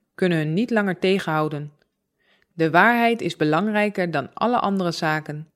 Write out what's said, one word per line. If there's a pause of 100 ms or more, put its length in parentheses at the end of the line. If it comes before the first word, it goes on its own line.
(160)
kunnen
hun
niet
langer
tegenhouden. (800)
De
waarheid
is
belangrijker
dan
alle
andere
zaken.